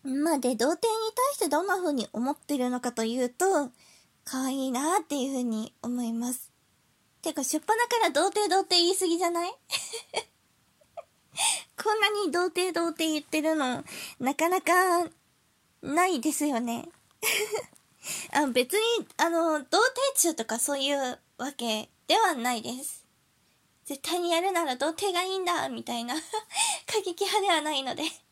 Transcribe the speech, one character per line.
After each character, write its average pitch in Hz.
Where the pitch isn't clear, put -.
ま 285
あ、 285
で、 247
童 254
貞 349
に 440
対 554
し -
て 370
ど 294
ん 392
な 381
風 359
に 254
思 247
っ 294
て -
る 247
の 247
か 247
と 226
い 233
う 247
と、 294
可 262
愛 262
い 262
な 311
っ -
て 285
い 254
う 269
風 254
に 220
思 247
い 226
ま 240
す。 -
て 320
か、 269
し -
ょ 311
っ -
ぱ 427
な 480
か 480
ら 403
童 285
貞、 415
童 381
貞 370
言 339
い 370
過 370
ぎ 330
じ 349
ゃ 339
な 349
い？ 392
<laughs> -
こ 427
ん 440
な 415
に 294
童 349
貞、 349
童 339
貞 320
言 302
っ 294
て 311
る 320
の、 262
な 262
か 320
な 370
か 349
な 339
い 339
で 302
す 294
よ 269
ね。 240
<laughs> -
あ、 294
別 247
に、 440
あ 320
の、 330
童 339
貞 494
中 -
と 226
か 220
そ 285
う 277
い 277
う 262
わ 277
け 220
で 349
は 381
な 247
い 220
で 233
す。 -
絶 277
対 349
に 349
や 330
る 381
な 339
ら 262
童 277
貞 359
が 349
い 370
い 381
ん 381
だ、 349
み 233
た 240
い 233
な、 247
<laughs> 880
過 440
激 381
派 392
で 392
は 320
な 302
い 269
の 262
で。 302